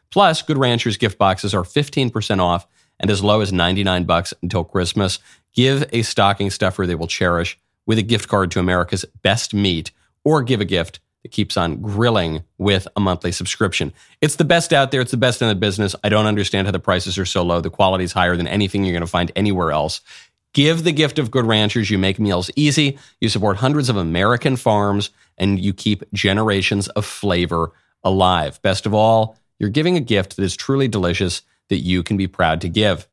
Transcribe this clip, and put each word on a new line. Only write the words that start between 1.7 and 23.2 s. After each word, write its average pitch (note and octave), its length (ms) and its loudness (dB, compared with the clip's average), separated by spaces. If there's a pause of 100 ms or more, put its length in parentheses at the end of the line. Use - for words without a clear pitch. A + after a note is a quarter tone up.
percent G#2 280 -2
off F2 260 0 (320)
and G2 140 0
as G2 100 -2
low G#2 200 2
as F#2+ 100 -2
ninety-nine F#2 540 0
bucks E2+ 360 0
until F2 220 -2
Christmas. F#2 560 -2 (340)
Give C3+ 380 2
a A2+ 120 0
stocking G2+ 480 0
stuffer F#2+ 340 -2
they F2 80 -2
will E2 140 -4
cherish F2 500 -2 (300)
with A2 100 2
a G#2+ 60 2
gift A2 260 -2
card F#2+ 220 0
to - 80 -2
America's F2+ 460 0 (180)
best G#2 320 0
meat, F#2 340 -2 (340)
or D3+ 200 2
give A2+ 180 0
a G2+ 40 -2
gift F2+ 340 -2 (240)
that - 80 -20
keeps - 260 -4
on E2+ 240 -2
grilling G2+ 600 0 (160)
with F#2+ 360 0
a G#2+ 40 0
monthly F#2 320 0
subscription. - 600 -4 (300)
It's D3+ 140 0
the E3+ 80 2
best - 280 2
out C#3 200 4
there. C3+ 100 0
It's A#2+ 80 -4
the C3 80 -2
best A#2+ 240 2
in A#2+ 60 2
the G#2 80 2
business. G2 480 -2
I G#2 60 0
don't G#2+ 180 4
understand G2+ 400 0
how G2+ 60 0
the F#2 60 -4
prices F#2 380 -2
are F#2 80 -2
so F#2 160 -2
low. F2 180 0
The E2 120 -4
quality's F#2 400 0
higher F2+ 260 2
than E2+ 80 -2
anything G2 380 0
you're F#2 100 0
gonna E2+ 140 -2
find E2+ 280 -2
anywhere F#2 360 0
else. D2+ 300 -2 (520)
Give D#3+ 300 2
the F3 80 2
gift D3+ 260 0
of B2+ 140 -2
Good B2 140 2
Ranchers. G#2+ 440 2
You G#2 80 2
make F#2+ 220 0
meals F#2 360 0
easy. C#3+ 440 0 (200)
You A#2 80 0